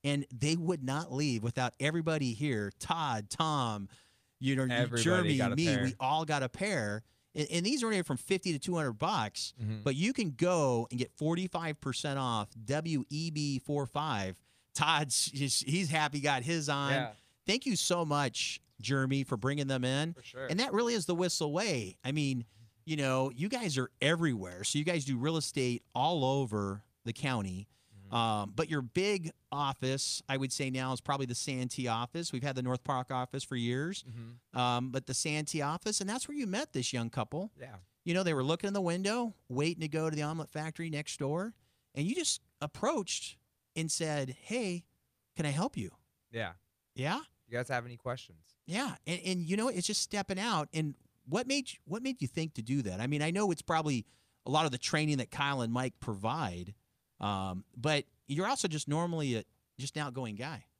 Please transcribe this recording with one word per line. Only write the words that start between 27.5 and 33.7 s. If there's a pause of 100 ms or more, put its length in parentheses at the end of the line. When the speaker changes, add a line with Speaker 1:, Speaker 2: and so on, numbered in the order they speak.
Speaker 2:
Mm-hmm.
Speaker 1:
Um,
but
your
big (200)
office,
I
would
say
now,
is
probably
the
Santee
office.
We've
had
the
North
Park
office
for
years,